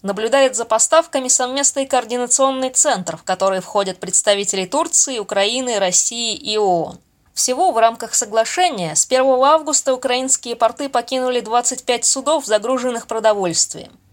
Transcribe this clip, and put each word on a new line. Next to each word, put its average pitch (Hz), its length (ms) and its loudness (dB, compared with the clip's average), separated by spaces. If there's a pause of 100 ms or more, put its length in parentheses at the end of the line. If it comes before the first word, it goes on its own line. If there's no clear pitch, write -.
наблюдает 226 520 2
за 233 100 -4
поставками 269 640 2
совместный 269 600 0
координационный 254 840 0
центр, 196 460 0
в - 80 -18
который 190 340 0
входят 185 400 -4
представители 196 680 0
Турции, 277 540 -2
Украины, 214 640 -2
России 220 560 -2
и 214 200 -6
оон. 180 440 0 (340)
Всего 277 380 0
в 226 60 0
рамках 226 360 2
соглашения 220 800 0
с - 120 0
первого 262 420 4
августа 302 440 2
украинские 254 600 -2
порты 233 340 0
покинули 254 520 -2
двадцать 240 420 -2
пять 240 220 -2
судов, 285 420 0
загруженных 233 640 -2
продовольствием. 202 880 -2 (140)